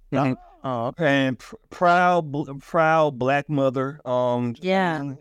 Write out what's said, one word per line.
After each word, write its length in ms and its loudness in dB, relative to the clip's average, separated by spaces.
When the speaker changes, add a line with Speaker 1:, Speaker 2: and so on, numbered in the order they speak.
Speaker 1:
Mm-hmm. 200 0
Speaker 2:
Oh, 240 -4
okay. 180 -4
Speaker 1:
And 120 -4
pr-, 160 -20
proud, 640 2
bl-, 280 -8
proud 580 2
black 320 0
mother, 560 -2
um, 540 -2
Speaker 3:
Yeah. 600 -2